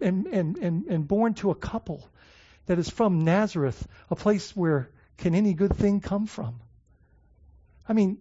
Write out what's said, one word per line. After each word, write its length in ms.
and, 260
and, 320
and, 280
and 220
born 260
to 160
a 60
couple 520
that 120
is 100
from 360
Nazareth, 640
a 40
place 400
where 360
can 180
any 200
good 200
thing 260
come 260
from? 340
I 40
mean, 280